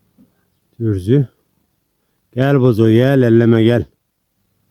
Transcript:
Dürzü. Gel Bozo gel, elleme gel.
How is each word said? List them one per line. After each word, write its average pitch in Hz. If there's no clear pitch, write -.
Dürzü. 113
Gel 135
Bozo 113
gel, 127
elleme 113
gel. 117